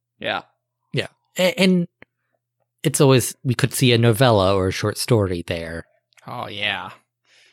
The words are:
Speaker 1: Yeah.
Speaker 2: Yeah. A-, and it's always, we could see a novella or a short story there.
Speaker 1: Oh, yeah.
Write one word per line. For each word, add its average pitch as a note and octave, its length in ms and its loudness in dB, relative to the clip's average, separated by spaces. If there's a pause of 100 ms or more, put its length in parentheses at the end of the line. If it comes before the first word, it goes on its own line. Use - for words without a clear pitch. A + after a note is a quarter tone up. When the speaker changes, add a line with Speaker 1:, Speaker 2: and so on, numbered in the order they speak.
(180)
Speaker 1:
Yeah. G#2+ 240 -6 (500)
Speaker 2:
Yeah. A2+ 160 -4 (280)
A-, F3+ 240 -2
and F#3 260 2 (960)
it's D3+ 180 -2
always, C3 440 4
we B2+ 100 0
could - 200 -2
see B2 180 4
a A#2 60 4
novella A2 580 4
or F#2+ 120 0
a F#2 40 -4
short - 260 -4
story F#2+ 480 -2
there. E2 400 -8 (400)
Speaker 1:
Oh, B2 220 -14
yeah. G2+ 420 -6 (640)